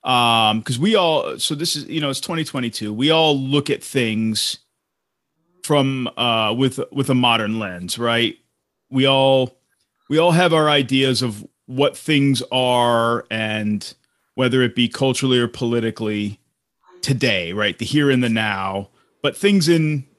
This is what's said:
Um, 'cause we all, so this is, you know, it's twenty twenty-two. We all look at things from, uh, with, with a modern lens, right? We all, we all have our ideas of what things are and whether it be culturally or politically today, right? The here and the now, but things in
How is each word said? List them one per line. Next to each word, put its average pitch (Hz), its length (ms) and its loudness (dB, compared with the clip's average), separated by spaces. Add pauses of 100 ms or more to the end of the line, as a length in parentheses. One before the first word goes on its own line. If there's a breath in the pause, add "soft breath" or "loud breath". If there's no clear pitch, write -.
Um, 113 600 2
'cause 120 160 -6
we 208 180 2
all, 160 420 0
so - 160 -4
this 160 220 -4
is, 147 100 -12
you 156 140 -6
know, 143 100 -2
it's 131 100 -6
twenty 165 240 -4
twenty-two. 113 480 -6
We 131 180 0
all 160 280 4
look 143 320 -2
at - 120 -2
things 110 760 -2 (1040)
from, 135 560 0
uh, 113 380 0
with, 131 220 0 (140)
with 135 160 -2
a 135 60 2
modern 113 440 2
lens, 90 400 -8
right? 117 380 0 (540)
We 131 160 2
all, 135 500 2 (540)
we 151 80 2
all 170 140 4
have 170 200 4
our 156 160 4
ideas 131 540 2
of 104 240 -6 (180)
what 131 320 -2
things 139 460 2 (100)
are 120 800 2
and 107 640 -4 (400)
whether 127 280 0
it 120 120 0
be 120 140 0
culturally 127 500 0
or 120 100 0
politically 110 920 -4 (640)
today, 104 540 -2
right? 104 240 -2
The 117 80 -6
here 143 240 2
and 127 120 2
the 120 60 0
now, 98 640 -4 (320)
but 143 160 -2
things 196 280 4
in 156 380 2 (140)